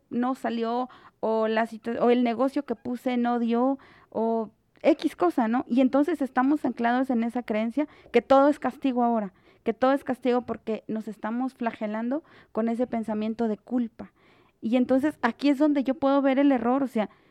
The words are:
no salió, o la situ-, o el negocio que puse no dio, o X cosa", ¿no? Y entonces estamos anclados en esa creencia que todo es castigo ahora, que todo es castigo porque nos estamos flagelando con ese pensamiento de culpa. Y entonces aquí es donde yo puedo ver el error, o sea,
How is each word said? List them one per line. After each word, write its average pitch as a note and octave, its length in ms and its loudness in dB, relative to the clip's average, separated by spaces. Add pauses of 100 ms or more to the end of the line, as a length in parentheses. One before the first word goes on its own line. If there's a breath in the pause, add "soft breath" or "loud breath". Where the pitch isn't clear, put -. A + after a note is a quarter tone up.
(100)
no B3 240 -2
salió, A#3 540 -4 (320 loud breath)
o A3 260 0
la A3 200 0
situ-, A3+ 340 -8
o A#3+ 100 4
el B3 140 4
negocio C4 400 -2
que A#3+ 100 -6
puse B3 420 -6
no A#3+ 220 0
dio, A#3+ 400 0 (320 soft breath)
o A3+ 400 -2 (320)
X - 340 2
cosa", D4 320 0
¿no? A#3+ 200 -2
Y B3+ 140 2
entonces C#4+ 400 2
estamos C4+ 420 0
anclados B3 460 -2
en A3+ 140 0
esa A#3+ 180 -4
creencia A3+ 440 -2 (240 loud breath)
que A#3 120 4
todo C4+ 260 6
es D4 100 2
castigo B3 460 -2
ahora, A3+ 280 0 (320 soft breath)
que A3+ 100 0
todo C4 180 2
es C4+ 100 0
castigo B3 400 -2
porque A3+ 460 -8
nos A3 180 -6
estamos A3+ 480 -6
flagelando A3+ 680 -6 (280 soft breath)
con A3+ 160 -2
ese A#3 180 -2
pensamiento A3 640 -4
de G#3 100 -4
culpa. A#3 540 -6 (500 soft breath)
Y A3+ 140 0
entonces C4 440 0
aquí B3+ 300 0
es C4 80 0
donde C#4+ 260 2
yo C4 100 -2
puedo C#4 280 2
ver C4+ 160 2
el C#4+ 140 4
error, B3 300 0
o C4 60 0
sea, G#3+ 220 -4 (200 soft breath)